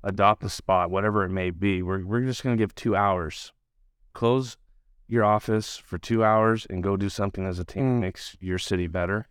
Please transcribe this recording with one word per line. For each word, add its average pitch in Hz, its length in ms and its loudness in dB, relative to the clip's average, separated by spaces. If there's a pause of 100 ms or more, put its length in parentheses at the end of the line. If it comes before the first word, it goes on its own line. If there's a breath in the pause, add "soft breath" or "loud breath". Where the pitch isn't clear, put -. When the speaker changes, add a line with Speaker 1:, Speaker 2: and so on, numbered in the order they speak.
Speaker 1:
Adopt 101 420 2
a 98 40 -4
spot, 90 420 0
whatever 101 340 2
it 92 60 -2
may 92 200 0
be. 92 320 0
We're, 92 220 -2
we're 117 200 -2
just 127 180 -4
gonna 120 140 0
give 107 180 0
two 110 200 -2
hours. 92 580 -2 (600)
Close 123 440 0 (520)
your 113 160 2
office 107 520 2
for - 220 -10
two 113 260 0
hours 110 460 4
and 92 120 -4
go 98 140 0
do 98 120 -2
something 95 380 -4
as 90 120 -4
a 90 60 -6
team - 200 -4
that 127 120 2
Speaker 2:
Mm. 120 40 2
Speaker 1:
makes - 400 -6
your 92 180 -4
city 90 280 -2
better. 92 440 -2